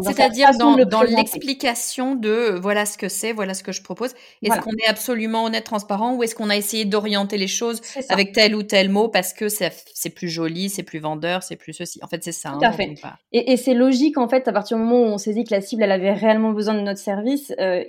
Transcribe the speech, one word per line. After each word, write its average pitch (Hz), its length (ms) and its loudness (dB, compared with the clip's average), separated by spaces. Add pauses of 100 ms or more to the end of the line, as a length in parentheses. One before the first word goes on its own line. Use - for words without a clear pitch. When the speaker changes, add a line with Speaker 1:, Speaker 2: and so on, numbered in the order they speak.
Speaker 1:
dans 196 60 0
sa - 60 -2
Speaker 2:
C'est-à-dire 262 320 6
Speaker 1:
façon 254 100 8
Speaker 2:
dans, 233 140 6
Speaker 1:
de 269 80 8
le 247 60 8
Speaker 2:
dans 214 160 0
Speaker 1:
présenter. 226 200 4
Speaker 2:
l'explication 262 920 -2
de, 220 140 -2
euh, 220 300 0
voilà 208 280 0
ce - 100 -10
que 202 120 -6
c'est, - 220 -4
voilà 196 220 -4
ce 190 80 -8
que 190 100 -10
je - 120 -10
propose. 220 260 -8 (320)
Est-ce 202 60 -2
Speaker 1:
Voilà. - 160 0
Speaker 2:
qu'on 220 80 -6
est 220 160 -2
absolument 226 560 -2
honnête, 226 220 -4
transparent, 208 500 -2
ou 240 80 0
est-ce 226 100 -2
qu'on 214 160 -4
a 208 80 2
essayé 220 260 -2
d'orienter 202 540 0
les 196 80 0
choses 226 380 -4
Speaker 1:
C'est - 180 -10
ça. 254 100 -6
Speaker 2:
avec 196 220 2
tel 214 220 4
ou 214 80 -2
tel 196 260 2
mot 208 180 2
parce 185 260 0
que 208 160 -4
c'est, 180 220 -2 (220)
c'est - 160 -8
plus 175 200 -8
joli, 165 400 -4
c'est 196 120 -6
plus 170 160 -12
vendeur, 156 460 -4
c'est - 140 -12
plus - 160 -16
ceci. - 300 -12
En 175 40 -16
fait, 170 160 -8
c'est 170 80 -8
ça, 156 180 -10
Speaker 1:
Tout 139 60 -8
Speaker 2:
hein, 269 140 4
Speaker 1:
à - 20 2
Speaker 2:
dont - 40 -6
Speaker 1:
fait. 185 220 -4
Speaker 2:
on - 20 -20
parle. 135 180 -16 (140)
Speaker 1:
Et, 233 200 2
et 247 60 6
c'est 254 180 2
logique, 262 420 4
en 240 100 0
fait, 262 200 2
à 220 40 0
partir 208 260 -2
du 226 60 0
moment 240 160 4
où 220 140 4
on 202 60 -4
sait 214 160 -4
dit 233 80 -2
que 226 100 -2
la 196 80 0
cible, 220 220 -2
elle 202 80 2
avait 190 220 2
réellement 220 400 2
besoin 208 200 0
de 208 80 0
notre 196 180 -4
service, 220 600 -4
euh, 185 300 0